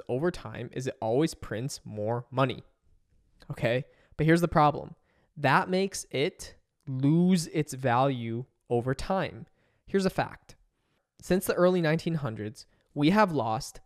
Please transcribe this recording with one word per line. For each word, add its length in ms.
over 240
time 420
is 140
it 140
always 320
prints 500
more 480
money. 320
Okay? 340
But 80
here's 160
the 60
problem. 480
That 320
makes 420
it 440
lose 600
its 260
value 720
over 240
time. 520
Here's 200
a 40
fact. 460
Since 240
the 80
early 280
nineteen 340
hundreds, 500
we 160
have 220
lost 540